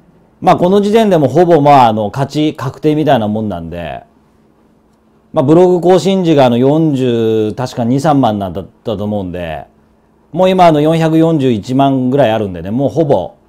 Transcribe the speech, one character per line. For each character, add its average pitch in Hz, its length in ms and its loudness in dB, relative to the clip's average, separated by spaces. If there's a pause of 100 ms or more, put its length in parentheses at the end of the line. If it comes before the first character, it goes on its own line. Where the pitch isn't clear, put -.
(400)
ま 180 120 2
あ、 - 40 4
こ 175 120 0
の 202 120 2
時 202 120 0
点 220 180 2
で 175 80 2
も 139 100 2
ほ 165 180 2
ぼ、 170 140 4
ま 143 240 6
あ、 117 40 4
あ 110 40 2
の、 107 200 -4
勝 135 180 -6
ち 151 260 -2
確 127 240 -10
定 151 160 0
み 156 80 -2
た 143 100 2
い 120 60 2
な 107 80 -2
も 107 120 -4
ん 110 80 -6
な 87 120 -8
ん 82 100 -12
で、 80 320 -10 (1300)
ま 160 100 0
あ、 - 20 -2
ブ 151 100 2
ロ 180 140 4
グ 180 120 0
更 180 180 2
新 190 260 -2
時 165 100 2
が 135 120 4
あ 120 40 2
の、 117 60 0
四 143 400 0
十、 113 600 -2
確 127 200 -8
か 120 80 -4
二、 127 160 -2
三 143 200 2
万 107 200 0
な 95 100 -6
ん - 20 -12
だ 92 100 -10
っ 85 40 -16 (180)
た 110 120 -6
と 101 80 -8
思 104 160 -6
う 95 40 -8
ん 90 60 -8
で、 85 360 -10 (680)
も 180 120 0
う 185 60 2
今 185 160 4
あ 160 60 6
の、 147 80 0
四 160 180 0
百 160 200 0
四 160 200 2
十 131 140 0
一 113 220 -4
万 135 360 0
ぐ 135 60 0
ら 139 100 2
い 110 60 0
あ 110 60 -2
る 104 100 -4
ん 92 40 -8
で 85 100 -10
ね、 95 100 -8
も 131 140 -2
う - 20 -2
ほ 151 160 -2
ぼ 117 320 -2 (120)